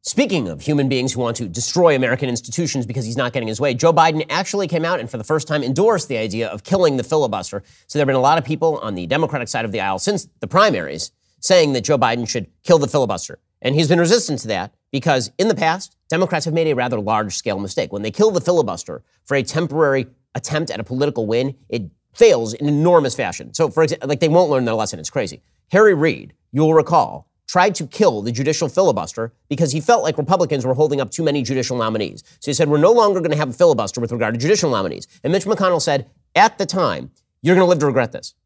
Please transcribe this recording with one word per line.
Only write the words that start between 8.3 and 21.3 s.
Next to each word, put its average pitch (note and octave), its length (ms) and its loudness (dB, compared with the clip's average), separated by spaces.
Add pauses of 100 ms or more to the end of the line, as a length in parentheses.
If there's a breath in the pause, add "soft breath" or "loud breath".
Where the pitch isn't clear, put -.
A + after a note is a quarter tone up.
of D3+ 80 -2
people D#3 380 -2
on G#2+ 100 -6
the F2+ 140 -6
Democratic C#3 400 -2
side A2+ 180 -4
of G#2+ 60 -6
the G#2 100 -4
aisle F#2+ 160 -2
since G3+ 300 -4 (140)
the G#2+ 60 -10
primaries G2 600 0 (300)
saying E3 340 4
that B2+ 80 0
Joe C#3+ 160 0
Biden A#2+ 320 0
should G#2+ 160 -6 (160)
kill E3+ 160 6
the C#3+ 100 2
filibuster. A2 520 -2 (240)
And B2+ 100 0
he's D#3 140 2
been E3 100 4
resistant E3+ 440 2
to - 80 -10
that G2 260 -6 (160)
because C3 480 0
in G3 80 2
the A3 80 2
past, E3+ 420 -4 (100)
Democrats E3+ 380 -2
have D#3+ 80 -4
made E3 160 0
a D3 60 0
rather B2 240 -2
large-scale G#2+ 580 -4
mistake. - 340 -6
When G#2 120 -8
they A2 80 -6
kill G#3+ 180 2
the F3 120 0
filibuster G#2 600 -2 (220)
for - 100 -6
a C#3 80 2
temporary D3 640 0 (300)
attempt D#3 340 -4
at - 100 -8
a A2+ 40 -8
political B2+ 420 -4
win, B2+ 300 -2 (120)